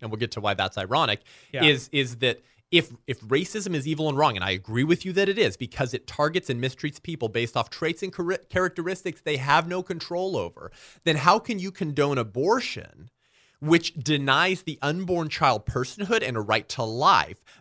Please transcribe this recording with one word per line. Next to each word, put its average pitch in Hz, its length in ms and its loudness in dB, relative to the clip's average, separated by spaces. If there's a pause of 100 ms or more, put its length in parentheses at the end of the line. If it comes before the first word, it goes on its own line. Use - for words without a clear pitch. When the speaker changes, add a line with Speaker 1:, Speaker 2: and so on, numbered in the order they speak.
Speaker 1:
and 110 80 -8
we'll 110 80 -4
get 113 140 -4
to 110 100 -8
why 101 100 2
that's 95 240 -2
ironic, 107 440 0 (300)
Speaker 2:
Yeah. 131 140 0
Speaker 1:
is, 139 280 4
is 127 240 -2
that 117 260 -2 (280)
if, 165 220 4 (140)
if 127 160 -6
racism 175 520 -2
is 143 140 -2
evil 156 220 0
and 135 80 -2
wrong, 143 180 4
and 92 80 -4
I 98 60 0
agree 110 340 -2
with 165 220 0
you 185 80 -6
that 196 160 2
it 196 80 0
is, 131 180 2
because 127 380 -4
it - 120 -10
targets 156 440 -2
and 120 120 -4
mistreats 143 400 -6
people 123 280 -6
based 117 260 -2
off 120 140 0
traits 165 320 -4
and 185 120 -6
char-, 180 240 -2 (120)
characteristics 180 720 -4
they 151 160 0
have 147 280 4
no 180 160 -4
control 180 540 -4
over, 85 340 -6 (340)
then 156 120 4
how 175 220 6
can 226 200 -4
you 185 120 -6
condone 143 480 0
abortion, 117 920 -2 (520)
which 165 340 4
denies 147 680 2
the 151 200 -8
unborn 170 480 -2
child 123 340 2
personhood 202 600 -2
and 123 100 -4
a 110 40 -2
right 107 280 0
to - 140 -6
life 113 600 2 (180)